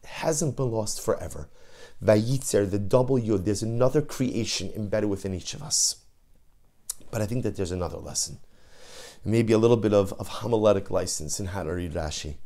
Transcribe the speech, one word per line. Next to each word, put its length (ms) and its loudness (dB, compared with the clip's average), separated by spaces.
It 60 -16
hasn't 480 -2
been 140 -2
lost 340 -4
forever. 440 -4
Vayitzer, 680 4
the 80 -2
double 400 2
Yud, 260 0
there's 180 0
another 400 2
creation 720 -2
embedded 340 -2
within 260 -2
each 200 -8
of 80 -12
us. 340 0
But 120 -2
I 40 0
think 160 -2
that 140 -2
there's 160 -2
another 260 -4
lesson. 400 -6
Maybe 280 4
a 60 8
little 180 8
bit 180 2
of, 200 4
of 140 -8
homiletic 600 2
license 500 -2
in 60 -4
how 160 -6
to 100 -4
read 200 -4
Rashi. 540 -6